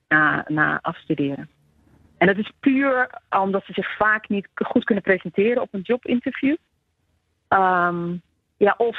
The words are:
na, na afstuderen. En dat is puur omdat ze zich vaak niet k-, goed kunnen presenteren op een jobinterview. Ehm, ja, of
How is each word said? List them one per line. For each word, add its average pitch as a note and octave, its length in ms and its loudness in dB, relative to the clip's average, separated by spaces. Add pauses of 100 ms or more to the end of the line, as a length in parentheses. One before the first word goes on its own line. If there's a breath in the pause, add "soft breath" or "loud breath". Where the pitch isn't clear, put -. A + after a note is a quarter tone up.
na, D3+ 400 2
na D3+ 340 -2
afstuderen. D3 680 -4 (680)
En F3 100 2
dat F#3+ 100 2
is G#3+ 220 -6
puur C4 500 2 (200)
omdat G3 360 0
ze F#3+ 80 -16
zich - 240 -6
vaak G#3+ 320 0
niet G3+ 240 -2
k-, - 120 -4
goed - 180 0
kunnen G3+ 200 0
presenteren G3+ 580 0
op - 120 -6
een G3 80 -6
jobinterview. B3 760 -2 (920)
Ehm, F3 680 0 (420)
ja, G3+ 200 4
of A#3 220 -2